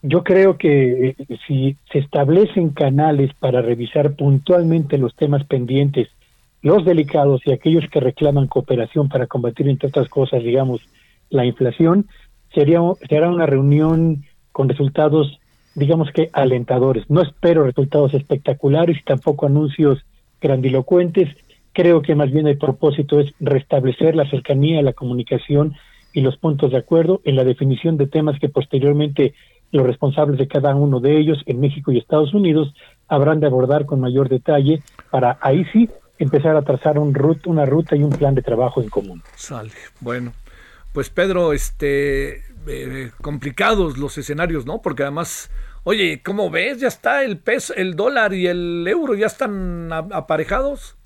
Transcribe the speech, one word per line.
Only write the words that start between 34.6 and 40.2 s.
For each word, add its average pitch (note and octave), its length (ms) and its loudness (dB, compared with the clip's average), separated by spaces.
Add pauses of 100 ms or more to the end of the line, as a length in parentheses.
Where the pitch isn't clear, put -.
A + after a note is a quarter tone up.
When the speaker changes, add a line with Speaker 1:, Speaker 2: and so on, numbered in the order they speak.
Speaker 1:
para B2+ 300 0
ahí D3 320 0
sí A3+ 160 4 (300)
empezar D3+ 380 2
a C#3+ 60 2
trazar D3 360 0
un D3 160 0
rut-, D3 320 0
una D#3+ 180 0
ruta D#3 320 0
y C#3+ 60 2
un D3 80 0
plan C#3 240 0
de B2+ 80 0
trabajo A#2+ 400 -2
en G#2+ 80 -8
común. F#2+ 320 -8 (120)
Speaker 2:
Sale. A2 360 -16 (300)
Bueno, A#2+ 320 -10 (600)